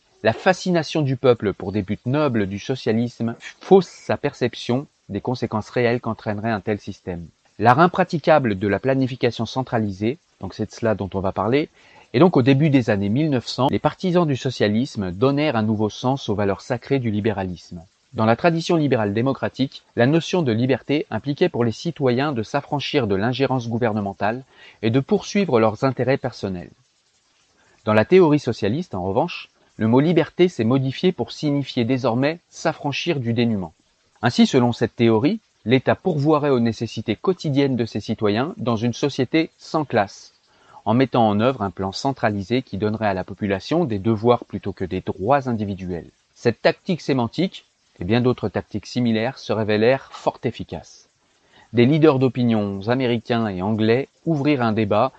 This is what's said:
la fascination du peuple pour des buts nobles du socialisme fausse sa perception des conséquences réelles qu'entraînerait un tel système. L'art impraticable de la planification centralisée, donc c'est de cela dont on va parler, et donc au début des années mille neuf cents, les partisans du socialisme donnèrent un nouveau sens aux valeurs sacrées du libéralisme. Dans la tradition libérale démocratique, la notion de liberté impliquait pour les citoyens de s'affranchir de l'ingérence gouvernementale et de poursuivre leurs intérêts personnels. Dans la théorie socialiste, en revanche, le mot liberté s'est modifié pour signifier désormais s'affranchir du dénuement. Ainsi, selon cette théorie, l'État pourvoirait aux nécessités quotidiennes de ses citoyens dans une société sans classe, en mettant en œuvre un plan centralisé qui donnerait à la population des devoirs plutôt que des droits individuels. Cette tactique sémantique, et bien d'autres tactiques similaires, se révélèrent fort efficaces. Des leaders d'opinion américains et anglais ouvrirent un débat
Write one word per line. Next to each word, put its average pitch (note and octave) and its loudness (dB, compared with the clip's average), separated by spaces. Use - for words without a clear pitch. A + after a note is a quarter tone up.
la A2 2
fascination F3 0
du C3+ 0
peuple A2+ 2
pour F#2+ -8
des G#2 -2
buts G2 -6
nobles B2+ 0
du G2 -8
socialisme A#2 -4
fausse - 2
sa - -6
perception C3+ -4
des G2+ -6
conséquences A2+ -4
réelles A#2+ 0
qu'entraînerait G#2+ -4
un G#2+ -2
tel G#2+ -2
système. F2 -10
L'art A#2+ 4
impraticable D#3+ 2
de G2+ -2
la G2 2
planification B2+ -2
centralisée, A2 -2
donc F#2+ -10
c'est A2 -6
de - -20
cela A2 -2
dont G2 -4
on G2 -2
va F#2+ -2
parler, A#2+ 0
et A#2 0
donc F3 6
au C3+ 6
début C#3 4
des C3+ 2
années G2+ 0
mille C#3+ 0
neuf B2+ -2
cents, B2+ -2
les G#2 0
partisans F3 0
du C#3+ 0
socialisme A2 -2
donnèrent C3+ 0
un A2 0
nouveau G#2+ 0
sens B2+ -4
aux A2 -2
valeurs G2 0
sacrées C3+ -4
du A#2+ -2
libéralisme. F#2+ -4
Dans A2 0
la A2+ 4
tradition E3+ 0
libérale B2 0
démocratique, B2 -4
la A#2+ 4
notion E3 0
de B2+ 0
liberté B2+ 0
impliquait C#3+ -2
pour A#2+ -2
les A2+ 0
citoyens C#3 -2
de A#2 -4
s'affranchir C#3+ -2
de G3 0
l'ingérence B2+ 0
gouvernementale A2 -2
et A2 0
de B2 2
poursuivre F#3 0
leurs A2 2
intérêts C3 0
personnels. F#2+ -8
Dans G#2+ 4
la G#2+ 6
théorie D#3+ 6
socialiste, A#2+ -4
en F#2 -6
revanche, G#2+ -2
le G#2+ -2
mot A#2+ 6
liberté D#3+ 2
s'est A#2+ -4
modifié C3+ 0
pour B2 -6
signifier C#3+ -2
désormais B2+ 0
s'affranchir D3 -4
du A#2 -2
dénuement. A2 -2
Ainsi, B2 4
selon B2 2
cette A2 -2
théorie, A#2 2
l'État B2 2
pourvoirait D3 0
aux B2+ 2
nécessités A2+ -2
quotidiennes C#3+ 0
de A#2 -2
ses A2 -8
citoyens A2 -2
dans A#2 -2
une A#2 -2
société C#3+ -2
sans D#3 -4
classe, - -2
en G#2 0
mettant B2+ 2
en G#2 2
œuvre B2 0
un G2 -4
plan F#2+ -6
centralisé A#2 -2
qui - -10
donnerait G#2 -2
à G2 0
la F#2 -4
population G#2 -2
des A2 -4
devoirs A2+ 2
plutôt - -10
que - -8
des F2+ -4
droits B2+ -2
individuels. F#2+ -6
Cette - -2
tactique E3 -2
sémantique, C#3 -2
et F2 -6
bien A2 2
d'autres A#2+ 0
tactiques - -6
similaires, A#2+ -2
se - -6
révélèrent A2 2
fort - -6
efficaces. - -10
Des A#2+ 6
leaders D3+ 4
d'opinion A2+ 0
américains A#2+ 0
et F#2 -4
anglais A2 0
ouvrirent D3 0
un A2+ 0
débat G#2+ 0